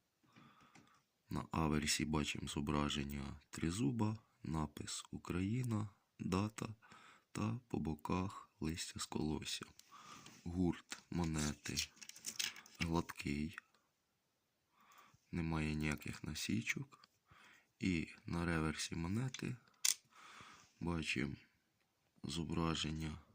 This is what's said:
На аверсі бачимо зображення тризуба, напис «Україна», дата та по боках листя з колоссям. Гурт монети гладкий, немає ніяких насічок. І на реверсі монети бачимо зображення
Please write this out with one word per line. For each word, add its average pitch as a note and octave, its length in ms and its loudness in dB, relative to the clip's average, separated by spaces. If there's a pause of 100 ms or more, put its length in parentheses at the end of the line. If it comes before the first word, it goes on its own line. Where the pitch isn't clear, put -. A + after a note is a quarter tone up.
(1300)
На - 220 -2
аверсі D2+ 540 4
бачимо D2+ 420 0
зображення C#2+ 920 0 (100)
тризуба, G#2+ 680 2 (260)
напис - 680 -4
«Україна», G#2+ 800 0 (300)
дата G#2 560 0 (560)
та A2 360 0
по - 120 0
боках D#2+ 720 0 (100)
листя D#2+ 400 -4
з - 60 -2
колоссям. - 640 -2 (720)
Гурт F2 680 2
монети D#2 640 2 (1040)
гладкий, D#2+ 800 0 (1700)
немає D#2+ 440 0
ніяких D2 480 -2
насічок. - 760 -2 (800)
І E2 280 4 (180)
на E2+ 200 0
реверсі D#2+ 500 2
монети A2 600 -2 (1200)
бачимо D2+ 560 2 (880)
зображення D#2 960 0 (180)